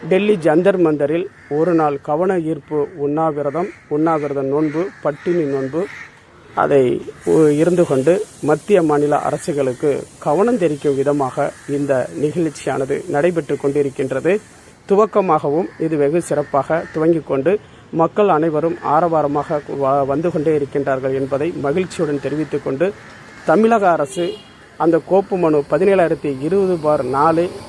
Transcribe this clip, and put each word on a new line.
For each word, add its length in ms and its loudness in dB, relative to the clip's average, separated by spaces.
டெல்லி 260 2
ஜந்தர் 420 2
மந்தரில் 500 0
ஒரு 240 0
நாள் 280 2
கவன 380 0
ஈர்ப்பு 480 -4
உண்ணாவிரதம், 720 -2
உண்ணாவிரத 520 0
நோன்பு, 460 -2
பட்டினி 420 -2
நோன்பு, 420 -2
அதை 460 2
உ-, 220 4
இருந்து 380 4
கொண்டு 400 2
மத்திய 400 2
மாநில 360 2
அரசுகளுக்கு 840 -2
கவனம் 380 2
தெரிவிக்கும் 380 0
விதமாக 560 0
இந்த 380 0
நிகழ்ச்சியானது 880 -4
நடைபெற்று 460 -2
கொண்டிருக்கின்றது. 760 -2
துவக்கமாகவும் 760 2
இது 180 -2
வெகு 240 2
சிறப்பாக 600 -2
துவங்கிக் 340 2
கொண்டு 320 0
மக்கள் 360 2
அனைவரும் 560 0
ஆரவாரமாக 800 0
வ-, 240 2
வந்து 260 -2
கொண்டே 260 0
இருக்கின்றார்கள் 560 -2
என்பதை 480 -2
மகிழ்ச்சியுடன் 600 -2
தெரிவித்துக் 420 -4
கொண்டு, 300 -2
தமிழக 460 4
அரசு 420 -2
அந்த 300 2
கோப்பு 300 0
மனு 320 2
பதினேழாயிரத்தி 720 0
இருபது 360 0
பார் 260 0
நாலு 460 2